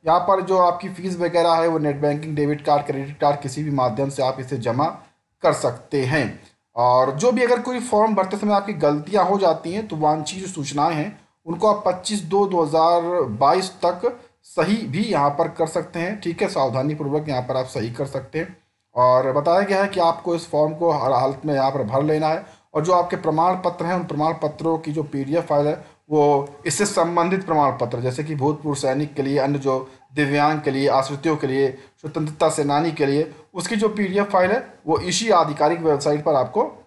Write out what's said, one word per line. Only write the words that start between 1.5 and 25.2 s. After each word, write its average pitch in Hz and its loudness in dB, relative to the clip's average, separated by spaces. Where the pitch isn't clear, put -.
है 165 2
वो 160 2
नेट 147 0
बैंकिंग, 147 -2
डेबिट 147 0
कार्ड, 147 2
क्रेडिट 139 -8
कार्ड, 147 2
किसी 143 -8
भी 151 -4
माध्यम 135 0
से 139 -4
आप 131 -2
इसे 131 -8
जमा 123 0
कर 160 4
सकते 135 -2
हैं। 123 -2
और 127 4
जो 202 2
भी 247 2
अगर 233 4
कोई 254 -4
फॉर्म 214 2
भरते 190 -2
समय 208 0
आपकी 202 0
गलतियाँ 151 2
हो 196 2
जाती 165 0
हैं 214 -6
तो 175 -8
वांछित 156 -2
जो 190 -10
सूचनाएँ 147 -2
हैं 147 -6
उनको 170 0
आप 208 2
पच्चीस 202 -2
दो 196 2
दो 180 2
हज़ार 160 4
बाईस 165 2
तक 180 -2
सही 180 0
भी 196 -4
यहाँ 151 2
पर 165 0
कर 160 -2
सकते 170 -6
हैं, 202 -4
ठीक 170 -4
है, 226 0
सावधानीपूर्वक 147 -2
यहाँ 127 -2
पर 127 -4
आप 127 -2
सही 120 -6
कर 135 -4
सकते 135 -8
हैं। 185 -10
और 127 4
बताया 165 4
गया 196 2
है 196 2
कि 190 -4
आपको 170 0
इस 170 -8
फॉर्म 151 0
को 165 0
हर 135 0
हालत 135 0
में 151 0
यहाँ 135 2
पर 135 -4
भर 131 0
लेना 156 0
है। 160 -2
और 151 0
जो 180 2
आपके 175 2
प्रमाण 165 2
पत्र 170 -2
हैं 175 -2
उन 175 -2
प्रमाण 151 -2
पत्रों 156 -2
की 156 -8
जो 156 -4
पीडीएफ़ 143 -2